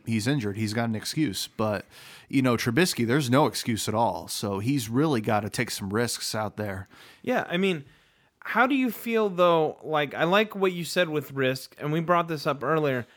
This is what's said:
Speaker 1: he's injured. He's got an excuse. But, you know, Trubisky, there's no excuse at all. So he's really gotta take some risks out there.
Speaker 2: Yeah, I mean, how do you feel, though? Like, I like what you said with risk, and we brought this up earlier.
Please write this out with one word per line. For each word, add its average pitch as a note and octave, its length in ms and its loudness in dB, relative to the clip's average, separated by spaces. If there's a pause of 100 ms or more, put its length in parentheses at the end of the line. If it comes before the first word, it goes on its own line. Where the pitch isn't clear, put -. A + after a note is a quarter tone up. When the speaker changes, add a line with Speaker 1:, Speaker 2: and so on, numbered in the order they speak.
Speaker 1:
he's A2+ 220 0
injured. G#2+ 280 0
He's A2 160 -2
got A#2 160 -2
an A2+ 60 -2
excuse. G#2+ 640 -4
But, G#2+ 280 -2 (440)
you C3+ 120 2
know, B2+ 160 4
Trubisky, B2+ 480 2
there's B2 240 2
no C3+ 180 6
excuse - 420 -2
at G#2+ 60 -2
all. F#2+ 340 -2
So G2+ 320 -4
he's A#2+ 280 -2
really C3 320 2
gotta G#2+ 300 0
take - 220 -4
some G2 180 -6
risks A2+ 460 -2
out G#2+ 200 -4
there. F#2+ 320 -8 (320)
Speaker 2:
Yeah, B3 300 -2
I E3+ 60 -2
mean, F3+ 280 0 (540)
how A#3 300 2
do C#4+ 80 2
you B3+ 160 0
feel, A3 360 0
though? E3+ 540 4
Like, D3 320 -2
I A2+ 80 0
like G3+ 320 4
what F#3+ 180 0
you F3 120 -6
said F3 240 0
with D3+ 240 -4
risk, C3 480 0
and D3 120 -4
we D#3+ 60 2
brought E3+ 300 2
this D#3+ 180 -4
up C#3 160 -2
earlier. C#3 440 0 (100)